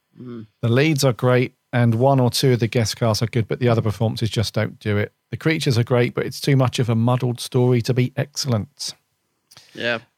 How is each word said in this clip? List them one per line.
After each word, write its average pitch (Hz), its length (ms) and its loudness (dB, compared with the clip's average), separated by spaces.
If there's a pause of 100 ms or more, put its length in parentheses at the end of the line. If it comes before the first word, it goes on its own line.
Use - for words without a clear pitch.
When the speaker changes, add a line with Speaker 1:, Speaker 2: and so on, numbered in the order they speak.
(200)
Speaker 1:
Mm. 120 280 -16 (140)
Speaker 2:
The 117 80 0
leads 143 340 2
are 131 100 4
great, 127 400 2 (200)
and 120 220 4
one 131 240 4
or 123 120 4
two 135 220 2
of 113 60 2
the 120 80 0
guest 110 300 -2
casts 113 240 0
are 113 60 -2
good, 113 200 -2
but - 120 -4
the 123 100 2
other 113 120 2
performances 110 480 -2
just - 240 -4
don't - 260 -4
do 104 180 -2
it. 104 140 -4 (200)
The 113 60 -10
creatures 151 400 0
are 120 60 2
great, 123 320 0
but 117 100 -2
it's - 160 -10
too 139 140 2
much 131 240 2
of 117 100 0
a 117 60 2
muddled 120 440 0
story 123 440 0
to - 100 -2
be 123 220 0
excellent." - 800 -6 (800)
Speaker 1:
Yeah. 117 260 -4 (180)